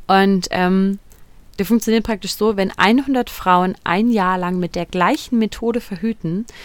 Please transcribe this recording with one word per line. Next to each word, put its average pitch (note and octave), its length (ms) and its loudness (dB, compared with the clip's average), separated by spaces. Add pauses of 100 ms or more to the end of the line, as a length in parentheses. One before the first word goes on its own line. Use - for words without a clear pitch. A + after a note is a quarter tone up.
Und, G3 440 4
ähm, F#3+ 480 2 (600)
der G3 80 -2
funktioniert A3+ 380 2
praktisch G#3 300 -6
so, G#3+ 220 0
wenn G3 140 0 (360)
hundert C4 240 -2
Frauen F3+ 440 0 (100)
ein G3+ 260 0
Jahr F#3 280 2
lang F3+ 200 -2
mit F3 160 -4
der F3 120 -4
gleichen G#3 520 0
Methode A3+ 420 -2
verhüten, G3 640 -6 (200)